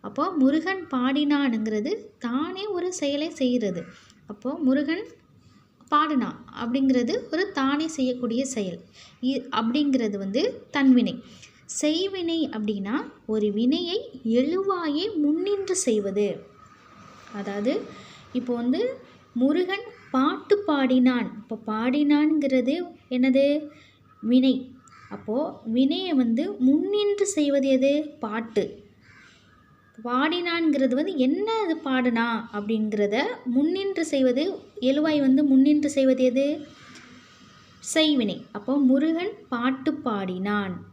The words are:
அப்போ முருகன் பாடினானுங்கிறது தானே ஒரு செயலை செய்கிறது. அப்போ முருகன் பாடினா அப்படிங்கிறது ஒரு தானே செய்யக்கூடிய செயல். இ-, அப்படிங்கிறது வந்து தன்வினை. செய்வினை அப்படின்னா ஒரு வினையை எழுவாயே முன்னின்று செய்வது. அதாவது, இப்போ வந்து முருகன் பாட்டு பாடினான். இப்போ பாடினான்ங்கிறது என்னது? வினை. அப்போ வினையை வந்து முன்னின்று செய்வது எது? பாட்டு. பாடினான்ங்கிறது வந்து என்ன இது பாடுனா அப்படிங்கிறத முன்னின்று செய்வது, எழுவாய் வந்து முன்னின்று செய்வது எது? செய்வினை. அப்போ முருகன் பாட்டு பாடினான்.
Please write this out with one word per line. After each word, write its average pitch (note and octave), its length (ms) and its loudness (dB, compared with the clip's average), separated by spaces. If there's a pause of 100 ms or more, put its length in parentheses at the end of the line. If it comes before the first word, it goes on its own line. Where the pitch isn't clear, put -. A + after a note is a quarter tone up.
அப்போ F4 380 -4
முருகன் D#4+ 520 2
பாடினானுங்கிறது C4 1000 0 (260)
தானே E4 480 -4
ஒரு F4+ 260 -4
செயலை D4 380 -2
செய்கிறது. A#3+ 520 -2 (440)
அப்போ C4 400 -8
முருகன் D4+ 380 0 (840)
பாடினா D4 400 0 (320)
அப்படிங்கிறது B3 520 0 (180)
ஒரு F#4 200 -2
தானே C#4+ 440 0
செய்யக்கூடிய B3 480 -2
செயல். F#3+ 340 -6 (440)
இ-, C4 220 -2 (160)
அப்படிங்கிறது A#3+ 640 0
வந்து C#4 460 -2
தன்வினை. B3+ 520 4 (580)
செய்வினை E4 600 -2 (160)
அப்படின்னா G#3 400 -4 (300)
ஒரு G#3+ 260 0
வினையை E4 460 0 (260)
எழுவாயே E4+ 1000 0
முன்னின்று F#4+ 520 0 (100)
செய்வது. G3+ 420 0 (1040)
அதாவது, G3+ 400 -4 (580)
இப்போ B3 220 -4
வந்து B3+ 280 0 (500)
முருகன் F4+ 540 0 (240)
பாட்டு E4+ 560 0
பாடினான். B3+ 640 2 (120)
இப்போ - 140 -10 (140)
பாடினான்ங்கிறது C#4 1040 2 (400)
என்னது? C4 300 4 (760)
வினை. B3+ 540 2 (400)
அப்போ B3+ 480 -6
வினையை D4 580 0
வந்து B3 360 0
முன்னின்று G4 680 2
செய்வது C#4 500 2
எது? C#4+ 480 2
பாட்டு. G#3+ 400 -2 (1400)
பாடினான்ங்கிறது D4+ 960 0
வந்து F4 180 -2 (100)
என்ன G4 280 0 (100)
இது D#4+ 200 -2
பாடுனா B3 420 0 (300)
அப்படிங்கிறத G#3+ 640 0 (320)
முன்னின்று F4 580 0
செய்வது, C4 320 2 (360)
எழுவாய் D4 460 2
வந்து C4+ 260 6
முன்னின்று D4 440 6
செய்வது C4 340 4
எது? C4+ 160 0 (1500)
செய்வினை. C#4+ 420 2 (160)
அப்போ B3+ 220 -4 (160)
முருகன் D#4+ 420 2 (160)
பாட்டு C4 460 -2
பாடினான். G3 840 -4 (160)